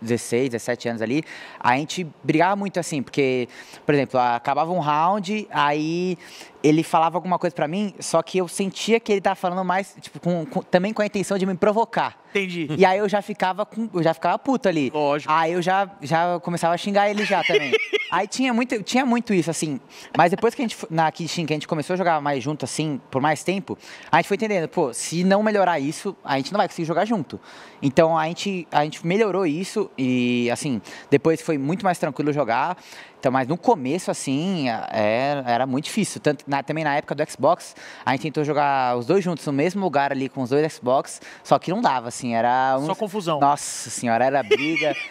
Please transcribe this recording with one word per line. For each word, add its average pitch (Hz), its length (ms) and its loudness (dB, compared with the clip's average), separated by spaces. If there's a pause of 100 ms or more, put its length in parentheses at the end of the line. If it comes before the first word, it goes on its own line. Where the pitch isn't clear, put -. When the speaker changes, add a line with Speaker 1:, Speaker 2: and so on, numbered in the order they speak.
Speaker 1:
dezesseis, 120 480 0
dezessete 117 400 -4
anos 117 140 -4
ali, 131 200 0 (360)
a 123 180 2
gente 160 300 -4 (180)
brigava 160 320 2
muito, 196 240 -4
assim, 147 220 -4
porque, 127 440 0 (380)
por 151 100 2
exemplo, 131 240 2
acabava 135 540 0
um 185 60 0
round, 180 720 0
aí 156 680 0 (460)
ele 151 200 6
falava 165 340 2
alguma 175 220 0
coisa 175 180 -2
pra 156 100 0
mim, 190 320 -4
só - 240 0
que - 160 -4
eu 185 80 2
sentia 202 540 0
que - 100 -4
ele 202 100 2
tava 190 140 0
falando 185 300 -2
mais, 185 360 -2
tipo, - 200 -16
com, 175 260 -2
com, - 160 -4
também 185 300 2
com 214 100 -2
a 208 40 2
intenção 202 300 -2
de 185 100 0
me 190 80 0
provocar. 208 640 0 (120)
Speaker 2:
Entendi. 175 380 -2 (100)
Speaker 1:
E 190 60 8
aí 190 140 6
eu 208 100 0
já 202 140 0
ficava 190 440 -4
com, 220 260 -8
eu 175 100 0
já 160 120 4
ficava 180 240 0
puto 254 300 0
ali. 151 220 2
Speaker 2:
Lógico. 147 420 0
Speaker 1:
Aí 165 220 2
eu 180 80 0
já, 190 280 0 (120)
já 170 360 0
começava 170 360 0
a - 20 2
xingar 202 340 2
ele 208 140 -2
já 180 180 2
também. 254 340 0
Speaker 2:
<laughs> - 60 -4 (300)
Speaker 1:
Aí 185 140 0
tinha 254 260 0
muito, 240 300 0
tinha 262 240 2
muito 233 260 2
isso, 165 180 2
assim. 156 300 -4 (360)
Mas 170 160 6
depois 220 200 2
que - 80 -8
a 247 40 0
gente 220 100 -4
fo-, - 160 -10
na 160 220 2
Kishin, 170 340 -4
que 147 60 -2
a 156 40 2
gente 147 120 -8
começou 165 260 -2
a - 20 0
jogar 170 240 2
mais 143 220 -2
junto, 147 220 -4
assim, 147 440 -2
por 131 140 0
mais 151 220 0
tempo, 180 340 -4 (320)
a 151 60 4
gente 170 100 4
foi - 100 -2
entendendo, 196 320 0
pô, 143 240 0
se 165 300 -4
não 196 220 4
melhorar 196 340 2
isso, 160 460 -4
a 139 120 -2
gente 135 160 -4
não 202 60 0
vai 196 80 2
conseguir 170 200 -6
jogar 165 180 2
junto. 202 360 -4 (400)
Então 160 380 4
a 156 80 0
gente, 180 460 -6
a 147 100 4
gente 151 240 -6
melhorou 196 400 0
isso 175 500 -4
e, 123 540 0
assim, 120 320 -2 (260)
depois 151 320 2
foi 160 160 -2
muito 143 280 -2
mais 180 140 0
tranquilo 151 340 -2
jogar. 139 440 0 (440)
Então, 135 100 0
mas 127 160 2
no 160 120 -2
começo, 147 520 0
assim, 156 580 -2 (220)
é, 127 560 2
era 120 200 2
muito 131 180 -2
difícil. - 380 -2
Tanto 147 260 0
na, 139 140 0
também 156 200 -4
na 143 140 0
época 151 180 -4
do 143 160 -2
Xbox, - 460 0 (280)
a 117 80 2
gente 135 100 -2
tentou 156 200 -2
jogar 139 540 2
os 120 80 -4
dois 175 180 2
juntos 170 240 -4
no 151 60 -2
mesmo 175 300 0
lugar 139 280 2
ali, 135 180 -2
com 139 120 -8
os 123 80 -4
dois 147 240 2
Xbox, - 480 -2 (240)
só 143 140 6
que - 120 -6
não 208 120 -2
dava, 127 260 0
assim, 120 260 -4
era 127 460 4
um 143 60 -2
Speaker 2:
Só 170 80 -2
confusão. 175 440 -2
Speaker 1:
Nossa 139 520 0
senhora, 117 340 2
era 135 180 2
briga, 151 540 0 (140)